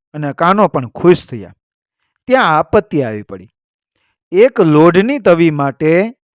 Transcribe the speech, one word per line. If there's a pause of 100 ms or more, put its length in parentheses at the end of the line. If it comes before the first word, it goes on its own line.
(140)
અને
કાનો
પણ
ખુશ
થયા. (720)
ત્યાં
આપત્તિ
આવી
પડી. (840)
એક
લોઢની
તવી
માટે (200)